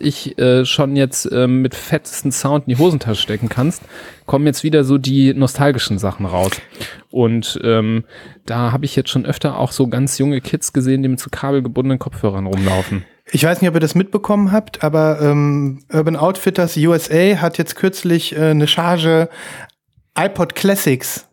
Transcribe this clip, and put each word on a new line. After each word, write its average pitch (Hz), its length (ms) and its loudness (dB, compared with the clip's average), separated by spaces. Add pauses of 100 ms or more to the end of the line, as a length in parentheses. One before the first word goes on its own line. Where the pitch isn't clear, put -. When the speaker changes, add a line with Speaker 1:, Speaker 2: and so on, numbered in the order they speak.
Speaker 1:
ich, - 340 -4
äh, 127 280 4
schon 139 300 0
jetzt, 135 360 0
ähm, 127 320 2
mit 127 100 -2
fettesten - 580 -6
Sound 143 360 -2
in 123 80 0
die 123 40 2
Hosentasche 143 400 2
stecken 110 300 -4
kannst, 143 320 -2 (460)
kommen 143 180 2
jetzt 143 180 0
wieder 151 200 4
so 135 160 2
die 135 340 4
nostalgischen 135 640 0
Sachen 95 300 -4
raus. 92 240 0 (580)
Und, 117 540 0
ähm, 113 400 0 (420)
da 120 260 -2
hab 139 120 -2
ich 143 120 -4
jetzt 131 140 -2
schon 131 160 0
öfter 131 320 -4
auch 127 140 -2
so 131 160 0
ganz 127 320 -2
junge 135 220 0
Kids - 320 -6
gesehen, 135 280 2
die 131 80 0
mit 127 100 0
so - 120 -14
kabelgebundenen 131 680 -2
Kopfhörern 98 480 -4
rumlaufen. 95 580 0 (280)
Speaker 2:
Ich 131 120 0
weiß 175 180 2
nicht, 185 100 4
ob 165 40 2
ihr 160 60 2
das - 140 2
mitbekommen 196 560 2
habt, 214 320 -2
aber, 156 400 2
ähm, 143 560 2 (120)
Urban 160 240 0
Outfitters 180 640 0
U 156 160 4
S 160 160 -2
A 175 320 2
hat 165 160 -2
jetzt - 180 -4
kürzlich, 170 600 -2
äh, 156 140 2
eine 151 160 2
Charge 165 600 2 (880)
iPod 160 380 -2
Classics - 800 -2